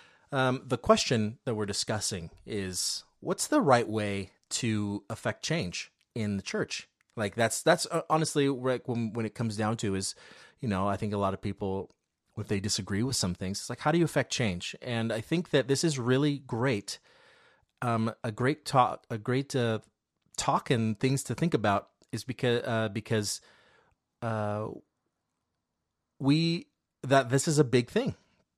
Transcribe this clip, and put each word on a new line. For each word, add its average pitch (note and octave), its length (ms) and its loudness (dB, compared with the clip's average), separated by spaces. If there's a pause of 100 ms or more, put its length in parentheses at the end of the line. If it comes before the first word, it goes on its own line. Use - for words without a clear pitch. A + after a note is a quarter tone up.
(300)
Um, C3 360 0
the B2+ 100 -2
question A#2+ 720 2
that B2 80 -2
we're G#2+ 120 -2
discussing G2 640 -4 (140)
is, F#2+ 580 -4 (180)
what's - 260 -4
the D4+ 160 2
right B2 260 6
way G#2 420 -2 (200)
to G#2 580 -2
affect - 340 -6
change D#3 480 -4 (240)
in G#2 220 -2
the F#2+ 60 -4
church? - 440 -6 (300)
Like, G#2 180 -4
that's, A2+ 280 0
that's, E3 240 4
uh, E3 240 -2
honestly, D#3 380 2
like, B2+ 380 -2
when, A#2 280 -2
when A#2 120 -2
it G#2+ 80 -8
comes A2+ 220 -2
down A2 220 0
to G2 180 0
is, F#2+ 180 -4 (460)
you B2+ 80 -4
know, G2 180 0
I G2+ 100 0
think G#2 180 -4
a G#2 40 0
lot G2 160 2
of F#2+ 60 -10
people, G2 500 -4 (460)
if G#2 100 -8
they G2+ 140 0
disagree G2+ 420 -2
with C3 140 -2
some F2+ 180 0
things, G2 240 -4
it's - 120 -10
like, A#2+ 100 -8
how D3+ 100 2
do E3+ 80 4
you E3+ 60 4
affect D3 260 0
change? G2 520 -2
And A2+ 300 -2
I A2+ 100 -2
think E3 280 -2
that C3+ 160 4
this C3+ 160 2
is D3+ 160 2
really C3+ 420 2
great, A#2 600 -2 (840)
um, A2+ 300 0 (100)
a A#2 80 -6
great B2+ 340 0
talk, B2 460 2
a A#2 80 -4
great, C3 380 -2
uh, A2+ 240 0 (560)
talk - 340 0
and A2 300 0
things C3 240 2
to B2 100 -4
think E3 200 0
about G#2+ 340 2 (240)
is A2+ 100 -6
because, A#2+ 420 0
uh, A2 280 0
because, G#2+ 480 -2 (840)
uh, G#2+ 460 -4 (1500)
we, E3 460 2 (360)
that C3 280 4
this C3+ 180 2
is D3 100 4
a D3+ 60 8
big B2 260 2
thing. A#3+ 240 0 (420)